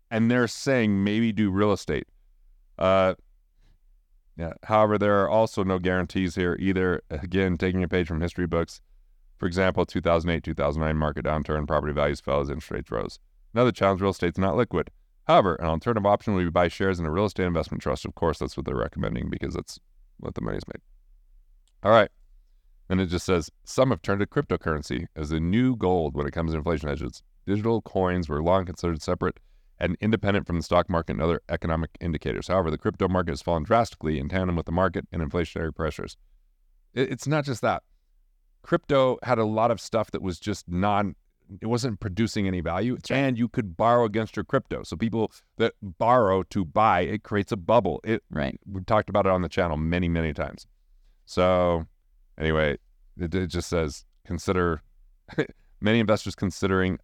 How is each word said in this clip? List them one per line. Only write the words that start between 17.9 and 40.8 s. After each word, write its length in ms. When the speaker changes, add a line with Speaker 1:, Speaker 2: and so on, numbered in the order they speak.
Speaker 1:
Of 100
course, 240
that's 160
what 100
they're 100
recommending 540
because 240
that's 260
what 180
the 60
money's 260
made. 140
All 80
right. 180
And 120
it 60
just 180
says, 240
"Some 260
have 120
turned 200
to 60
cryptocurrency 880
as 140
the 100
new 360
gold 400
when 120
it 40
comes 200
to 60
inflation 300
hedges. 360
Digital 360
coins 480
were 140
long 220
considered 360
separate 380
and 200
independent 480
from 80
the 80
stock 260
market 240
and 80
other 280
economic 400
indicators. 480
However, 240
the 60
crypto 320
market 220
has 100
fallen 220
drastically 560
in 100
tandem 260
with 100
the 60
market 400
and 100
inflationary 540
pressures." 400
It, 180
it's 160
not 160
just 180
that. 220
Crypto 600
had 160
a 80
lot 240
of 100
stuff 320
that 120
was 160
just 280
non, 480